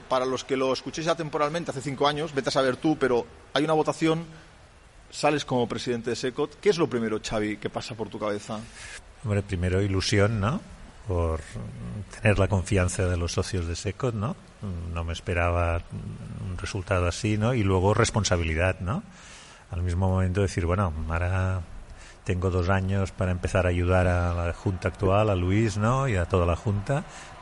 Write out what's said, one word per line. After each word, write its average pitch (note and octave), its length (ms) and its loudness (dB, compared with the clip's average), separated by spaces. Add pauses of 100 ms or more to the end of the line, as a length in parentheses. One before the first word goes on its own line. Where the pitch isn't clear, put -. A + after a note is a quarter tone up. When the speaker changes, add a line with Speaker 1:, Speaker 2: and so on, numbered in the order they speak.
Speaker 1:
para B2+ 200 2
los B2+ 160 -2
que C#3 120 -2
lo C3 180 2
escuchéis D#3 340 -6
ya E3 80 2
temporalmente, D#3+ 560 -4
hace C3+ 100 -6
cinco C#3 260 0
años, D3 280 0
vete C#3 140 0
a - 20 -2
saber C3+ 260 2
tú, D#3 220 2
pero A#2+ 260 2 (300)
hay C#3+ 80 2
una D#3 100 2
votación, D#3+ 520 0 (840)
sales D3 340 0
como B2 240 0
presidente A#2 440 -4
de A2+ 60 0
secot. C3 420 -4
¿Qué G3+ 100 2
es F3+ 80 4
lo E3 100 4
primero, A2+ 320 0
Xavi, G#2+ 380 -2
que - 140 -6
pasa A2 240 -6
por G#2+ 140 -6
tu A2 100 -10
cabeza? G#2+ 400 -4 (640)
Speaker 2:
Hombre, G2+ 180 2
primero F2+ 400 0
ilusión, G2+ 580 2
¿no? A#2+ 220 0 (460)
Por E2 340 0 (800)
tener G#2 160 4
la F#2+ 100 4
confianza F#2 600 2
de F2+ 100 0
los E2+ 140 -2
socios F#2 340 -2
de E2+ 100 -4
secot, A2+ 380 -4
¿no? A2 220 -2 (580)
No E2+ 120 -4
me E2+ 80 -4
esperaba E2+ 680 2 (640)
un F2+ 100 -6
resultado F#2 500 0
así, G#2+ 300 0
¿no? A2 160 2
Y A#2 100 2
luego F#2+ 300 6
responsabilidad, F2+ 880 2
¿no? G#2+ 200 -2 (680)
Al F2 100 -4
mismo F2+ 280 2
momento F#2 320 2
decir, F#2 240 0
bueno, F2 280 2 (160)
ahora F#2 520 0 (640)
tengo F#2 260 0
dos F2+ 180 2
años F#2+ 420 2
para F#2 200 -2
empezar F2+ 340 0
a F2+ 40 4
ayudar F2+ 380 4
a F2 260 2
la E2+ 200 -2
junta F#2+ 360 -2
actual, G2+ 400 2
a G2 60 2
Luis, F#2+ 420 2
¿no? B2+ 320 2
Y G#2+ 80 0
a F2 80 0
toda F2+ 200 4
la E2+ 120 2
junta, A2+ 480 -2 (360)